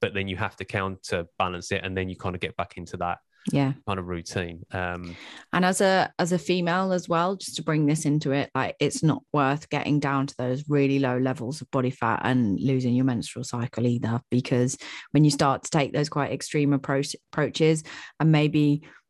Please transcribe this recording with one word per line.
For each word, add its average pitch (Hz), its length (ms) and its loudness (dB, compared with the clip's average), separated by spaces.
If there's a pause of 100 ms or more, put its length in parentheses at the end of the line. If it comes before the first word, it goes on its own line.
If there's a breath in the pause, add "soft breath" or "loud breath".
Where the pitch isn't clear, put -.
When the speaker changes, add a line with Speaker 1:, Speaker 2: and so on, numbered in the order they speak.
Speaker 1:
but 98 140 -2
then 98 140 -2
you 92 80 -4
have 98 200 -4
to 95 80 -10
counterbalance 92 1080 -4
it, 95 120 -2
and 95 120 -6
then 95 120 -2
you 92 80 -8
kind 92 180 -6
of 90 60 -10
get - 160 -8
back - 200 -6
into 87 220 -12
that 87 200 -2 (320 loud breath)
Speaker 2:
Yeah. 139 220 2 (140)
Speaker 1:
kind 98 120 -2
of 90 80 -6
routine. 87 560 -6 (100)
Um, 87 440 -6 (360 loud breath)
Speaker 2:
And 180 120 2
as 185 160 2
a, 190 380 4
as 170 140 0
a 180 60 4
female 180 540 0
as 175 160 -2
well, 170 280 0
just - 200 -10
to 160 80 -6
bring 156 220 2
this 156 180 2
into 151 280 2
it, 139 220 0
like, 127 240 -2
it's 143 240 0
not 156 200 2 (100)
worth 143 360 0
getting 147 300 0
down 139 300 0
to - 80 -16
those 127 320 -4
really 139 320 4
low 127 180 2
levels 127 420 -2
of - 120 -14
body 127 180 2
fat 117 340 0
and 117 360 2
losing 127 340 2
your 127 100 2
menstrual 123 400 -2
cycle 120 420 -4
either, 120 340 0 (100)
because 127 460 0 (360 loud breath)
when 151 120 6
you 151 60 6
start 139 340 2
to - 60 -10
take 147 220 2
those 147 160 0
quite 143 240 -2
extreme 147 400 0
approach, 139 440 -2 (160)
approaches, 156 500 2 (380 loud breath)
and 160 100 6
maybe 151 520 4 (280 loud breath)